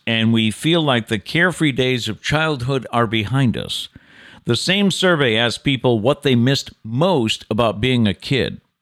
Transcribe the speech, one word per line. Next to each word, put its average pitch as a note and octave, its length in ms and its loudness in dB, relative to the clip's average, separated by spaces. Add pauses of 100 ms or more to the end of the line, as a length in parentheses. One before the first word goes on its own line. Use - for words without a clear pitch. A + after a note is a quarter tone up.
and A2+ 260 2
we A2 180 2
feel E3 320 0
like B2 260 0
the A2 100 -2
carefree D#3+ 540 0
days B2+ 360 -2
of G#2 140 -8
childhood C#3 680 -2
are A#2 140 2
behind A2 500 0
us. - 320 -8 (560)
The A#2 120 0
same G3 340 0
survey C#3+ 460 2
asked A#2 280 0
people B2+ 360 0
what C3+ 220 0
they C3+ 120 2
missed B2 380 0 (120)
most B2+ 640 0
about G#2 300 0
being B2 280 2
a F#2 60 0
kid. - 460 -4 (220)